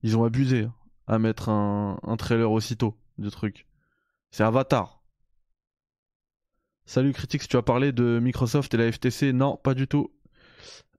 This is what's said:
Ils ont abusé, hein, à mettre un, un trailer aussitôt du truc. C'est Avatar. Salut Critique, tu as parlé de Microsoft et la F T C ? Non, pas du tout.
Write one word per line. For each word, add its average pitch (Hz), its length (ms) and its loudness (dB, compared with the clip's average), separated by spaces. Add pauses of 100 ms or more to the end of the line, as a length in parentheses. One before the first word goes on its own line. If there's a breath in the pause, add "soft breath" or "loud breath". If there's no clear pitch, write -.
Ils 110 120 2
ont 113 80 4
abusé, 127 380 2
hein, 117 120 -6 (320)
à 110 140 0
mettre 110 280 -2
un, 104 540 0
un 110 140 -4
trailer 113 340 0
aussitôt 110 480 -2 (200)
du 101 120 -6
truc. - 360 -8 (680)
C'est - 100 -2
Avatar. 117 580 0 (1900)
Salut 135 260 2
Critique, - 340 -6
tu - 100 0
as 120 60 4
parlé 131 300 2
de 120 280 2
Microsoft 127 540 0
et - 20 2
la 117 140 2
F - 80 -6
T 123 140 -2
C ? 139 200 0
Non, 131 240 0
pas 135 180 0
du 131 120 -2
tout. - 260 -2 (880 loud breath)